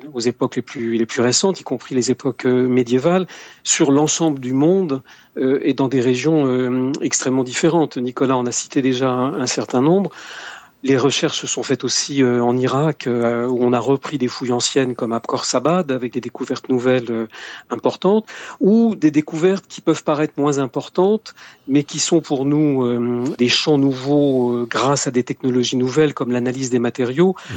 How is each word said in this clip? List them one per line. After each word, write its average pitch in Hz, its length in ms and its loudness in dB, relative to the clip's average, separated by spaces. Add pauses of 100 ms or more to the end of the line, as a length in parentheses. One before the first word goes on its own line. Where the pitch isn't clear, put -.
(120)
aux 127 80 -6
époques 120 360 -2
les 127 40 -4
plus, 113 380 -4
les 113 80 0
plus - 160 -2
récentes, 123 380 0
y - 40 -16
compris - 300 -8
les 127 160 0
époques, 127 340 -4
euh, 127 240 2
médiévales, 127 580 2 (360)
sur - 280 2
l'ensemble 151 480 2
du 127 140 -4
monde, 151 480 2 (380)
euh, 135 240 2
et 147 100 2
dans 131 160 0
des 127 140 0
régions, 135 440 2
euh, 127 540 0
extrêmement 131 420 -2
différentes. 147 540 0
Nicolas 131 400 -2
en 123 80 0
a 120 80 -4
cité - 300 -4
déjà 131 260 2
un, 127 320 -2
un 127 60 -4
certain 123 340 -2
nombre. 170 300 2 (760)
Les 135 120 4
recherches 131 420 0
se 143 60 -8
sont - 160 -6
faites 131 200 -2
aussi, 139 400 0
euh, 123 220 4
en 123 140 2
Irak, 131 480 0
euh, 120 400 0
où 127 180 0
on 123 80 2
a 123 60 2
repris 135 400 -2
des 123 100 0
fouilles 120 240 -6
anciennes 123 420 0
comme 117 200 -4
à 113 60 -4
Khorsabad, 139 720 -2
avec 127 220 -4
des 127 80 -6
découvertes - 480 -8
nouvelles, 127 400 2
euh, 113 180 -4 (440)
importantes, 185 560 0 (340)
ou 226 340 4
des 156 160 2
découvertes 165 560 0
qui - 140 -16
peuvent - 240 0
paraître 151 320 0
moins 143 220 0
importantes, 180 760 -2 (340)
mais 143 160 2
qui - 140 -10
sont 160 220 2
pour 139 240 -2
nous, 143 400 2
euh, 120 400 -2 (140)
des 123 100 4
champs 147 300 2
nouveaux, 135 760 2
euh, 120 160 -2
grâce 135 380 0
à 139 40 -2
des 123 140 0
technologies 127 520 -2
nouvelles 131 360 2
comme 120 180 -6
l'analyse 123 380 -2
des 120 120 0
matériaux, 131 540 0 (220)